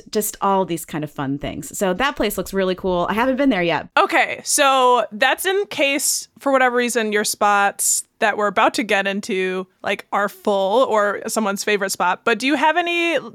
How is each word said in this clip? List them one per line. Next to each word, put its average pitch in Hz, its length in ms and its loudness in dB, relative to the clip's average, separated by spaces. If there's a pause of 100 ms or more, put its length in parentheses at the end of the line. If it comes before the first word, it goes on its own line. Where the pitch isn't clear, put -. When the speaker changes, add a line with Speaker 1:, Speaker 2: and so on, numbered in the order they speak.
Speaker 1:
just - 320 -4
all 196 240 2
these 165 200 -6
kind 151 180 -6
of 147 80 -10
fun 139 260 -4
things. - 400 -10
So 185 160 0
that 269 220 -2
place 208 220 -2
looks - 160 -8
really 190 220 0
cool. 180 340 -2
I - 40 -2
haven't 247 220 0
been 277 140 2
there 196 120 0
yet. 165 280 -2 (100)
Speaker 2:
Okay. 247 460 0
So 262 680 4
that's 262 340 0
in 392 240 0
case, - 600 -2 (100)
for 277 140 0
whatever 254 240 4
reason, 233 340 0
your 208 140 0
spots 202 800 0 (160)
that 208 180 0
we're 208 100 0
about 220 280 2
to 294 80 -2
get 196 220 0
into, 185 640 -4 (160)
like, - 300 -4
are 202 160 0
full 202 560 0
or 208 420 0
someone's 208 380 -2
favorite 202 260 0
spot. 180 320 -2
But 226 160 0
do 247 80 -2
you 294 80 2
have 311 220 2
any, 339 400 0 (180)